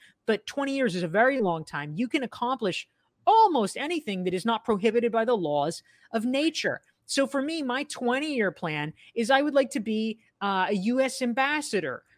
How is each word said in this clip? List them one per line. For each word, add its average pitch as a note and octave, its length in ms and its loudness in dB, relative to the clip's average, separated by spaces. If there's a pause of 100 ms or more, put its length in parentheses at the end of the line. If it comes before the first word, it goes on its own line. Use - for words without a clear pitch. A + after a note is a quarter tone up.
(260)
But G#3+ 220 0
twenty C#4 280 -4
years A#3+ 220 0
is E3+ 60 0
a F3 40 -2
very B3 320 2
long E3 240 0
time. D3 320 -8
You A3+ 140 -2
can C#4+ 140 -2
accomplish A#3 640 -4 (380)
almost F#4 500 6
anything C#4 460 -4
that F3+ 100 0
is F#3 120 -4
not A3+ 200 0
prohibited A3+ 460 2
by A3+ 120 2
the A#3 140 2
laws D3 460 -2 (300)
of A3+ 120 -2
nature. C4+ 560 -2 (240)
So C4+ 220 0
for C4+ 160 -2
me, D#4+ 180 -4
my C4 220 -4
twenty-year B3 680 -2
plan D3+ 420 -6 (200)
is A3+ 160 -2
I C#4 140 6
would D4 100 0
like C4+ 180 4
to A#3 80 -4
be, A3 380 -2 (240)
uh, G3 280 0
a G#3 40 0
U A3 260 0
S C4 220 0
ambassador A#3+ 800 -2 (140)